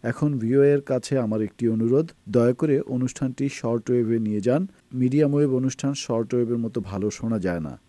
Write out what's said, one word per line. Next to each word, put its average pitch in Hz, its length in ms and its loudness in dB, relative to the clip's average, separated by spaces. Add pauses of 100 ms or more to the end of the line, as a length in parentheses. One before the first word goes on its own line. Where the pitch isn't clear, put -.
এখন 143 340 -2
ভিওএ 135 360 4
এর 143 80 2
কাছে 131 380 -2
আমার 110 220 -2
একটি 110 260 -2
অনুরোধ, 117 440 2 (180)
দয়া 120 240 4
করে 143 280 2
অনুষ্ঠানটি 127 680 -4
শর্ট 117 420 -2
ওয়েভে 117 280 2
নিয়ে 107 220 -2
যান। 139 260 0 (260)
মিডিয়াম 135 400 2
ওয়েভ 143 200 2
অনুষ্ঠান 131 400 -2
শর্ট 117 400 -2
ওয়েভের 120 240 0
মতো 113 240 -4
ভালো 98 280 -4
শোনা 113 300 -4
যায় 87 200 -2
না। 71 300 -10